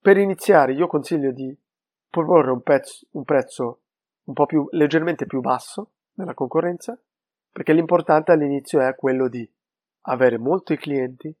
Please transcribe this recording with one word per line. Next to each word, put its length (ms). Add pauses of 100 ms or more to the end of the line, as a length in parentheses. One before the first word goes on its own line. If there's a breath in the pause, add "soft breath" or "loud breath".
Per 160
iniziare 560
io 140
consiglio 460
di 220 (540)
proporre 420
un 120
pezzo, 500
un 120
prezzo 580 (420)
un 100
po' 120
più, 240
leggermente 560
più 140
basso 540 (180)
della 220
concorrenza, 640 (520)
perché 220
l'importante 600
all'inizio 480
è 140
quello 340
di 200 (540)
avere 360
molti 380
clienti 640